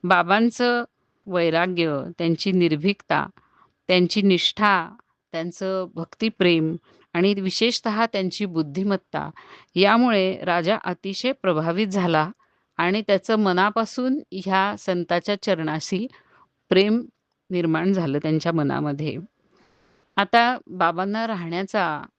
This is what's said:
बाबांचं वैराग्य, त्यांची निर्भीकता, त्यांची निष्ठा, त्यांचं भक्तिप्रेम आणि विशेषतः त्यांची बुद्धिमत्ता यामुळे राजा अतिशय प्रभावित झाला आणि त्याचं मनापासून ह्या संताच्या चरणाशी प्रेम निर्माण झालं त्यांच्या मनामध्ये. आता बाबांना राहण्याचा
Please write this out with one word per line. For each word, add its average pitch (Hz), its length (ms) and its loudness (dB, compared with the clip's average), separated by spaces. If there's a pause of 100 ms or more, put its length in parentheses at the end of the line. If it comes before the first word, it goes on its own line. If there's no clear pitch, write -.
बाबांचं 226 800 2 (440)
वैराग्य, 170 680 0 (220)
त्यांची 170 340 0
निर्भीकता, 165 760 0 (640)
त्यांची 180 320 2
निष्ठा, 196 520 2 (600)
त्यांचं 185 520 -6 (100)
भक्तिप्रेम 170 800 0 (400)
आणि 190 200 2
विशेषतः 220 720 -2
त्यांची 196 420 -4
बुद्धिमत्ता 160 840 -4 (460)
यामुळे 202 500 4 (200)
राजा 175 400 0
अतिशय 190 460 -6 (100)
प्रभावित 170 480 0
झाला 175 400 2 (500)
आणि 190 220 0
त्याचं 208 380 2
मनापासून 214 800 0 (140)
ह्या 190 460 -2
संताच्या 175 600 -2
चरणाशी 160 640 -4 (680)
प्रेम 208 300 4 (480)
निर्माण 170 440 0
झालं 147 280 0
त्यांच्या 160 300 0
मनामध्ये. 143 640 -2 (1000)
आता 233 400 2 (120)
बाबांना 185 580 -2
राहण्याचा 175 720 -4 (180)